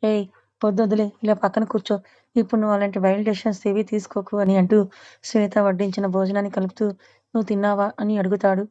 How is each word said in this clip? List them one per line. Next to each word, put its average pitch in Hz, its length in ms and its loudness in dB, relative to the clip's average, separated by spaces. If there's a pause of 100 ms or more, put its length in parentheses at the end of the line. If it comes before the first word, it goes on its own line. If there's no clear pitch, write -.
"ఏయ్, 214 220 0 (380)
వద్దొద్దులే, 214 440 2 (140)
ఇలా 214 140 2
పక్కన 202 300 0
కూర్చో, 202 320 -4 (400)
ఇప్పుడు 233 240 0
నువ్వు 214 140 2
అలాంటి 202 240 -2
వైల్డ్ 196 280 2
డెసిషన్స్ 208 400 -2
ఏవీ 202 180 0
తీసుకోకు" 202 540 -6
అని 196 180 2
అంటూ 190 220 4 (460)
శ్వేత 208 340 0
వడ్డించిన 196 480 0
భోజనాన్ని 196 460 0
కలుపుతూ, 190 340 -2 (480)
"నువ్వు 220 120 0
తిన్నావా?" 202 400 0 (100)
అని 214 220 -2
అడుగుతాడు. 196 520 2